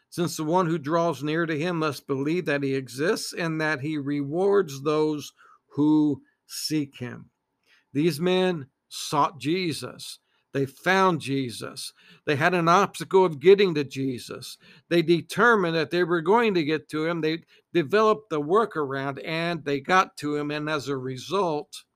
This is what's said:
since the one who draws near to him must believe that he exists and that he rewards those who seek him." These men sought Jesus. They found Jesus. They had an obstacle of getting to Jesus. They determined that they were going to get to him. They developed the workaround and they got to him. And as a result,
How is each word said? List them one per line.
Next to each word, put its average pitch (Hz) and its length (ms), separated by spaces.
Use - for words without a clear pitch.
since 165 280
the 160 80
one 175 220
who 165 120
draws 156 440
near 160 240
to 160 120
him 170 200
must 156 280
believe 147 400
that 143 160
he 135 120
exists 135 580
and 165 280
that 156 200
he 151 180
rewards 147 840
those 151 500
who 151 560
seek 147 500
him." 117 340
These 151 280
men 180 480
sought 151 500
Jesus. 151 840
They 139 140
found 185 540
Jesus. 123 720
They 151 100
had 165 200
an 170 140
obstacle 190 560
of 165 140
getting 185 360
to 147 100
Jesus. 131 760
They 170 140
determined 175 760
that 156 140
they 175 120
were 175 180
going 208 340
to 170 100
get 151 240
to 151 180
him. 170 140
They 156 240
developed 214 580
the 151 100
workaround 143 840
and 165 400
they 143 140
got 180 400
to 147 160
him. 147 160
And 151 180
as 143 200
a 143 80
result, 135 880